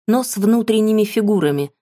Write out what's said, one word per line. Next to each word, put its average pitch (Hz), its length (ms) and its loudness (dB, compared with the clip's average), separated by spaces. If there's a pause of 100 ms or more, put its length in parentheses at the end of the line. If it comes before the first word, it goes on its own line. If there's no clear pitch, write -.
но 247 160 0
с - 120 -10
внутренними 220 680 2
фигурами, 175 680 0 (100)